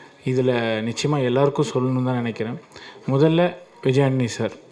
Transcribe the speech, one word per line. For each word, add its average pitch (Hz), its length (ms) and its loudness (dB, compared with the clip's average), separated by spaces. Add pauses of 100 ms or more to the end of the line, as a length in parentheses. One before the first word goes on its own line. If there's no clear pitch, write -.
(260)
இதுல 127 260 2 (300)
நிச்சயமா 135 420 -2
எல்லாருக்கும் 139 500 2
சொல்லணும்னு 127 320 0
தான் 127 100 0
நினைக்கிறேன். 117 440 -4 (480)
முதல்ல 160 480 2 (280)
விஜயாண்டனி 131 420 2
சார் 110 260 -4 (200)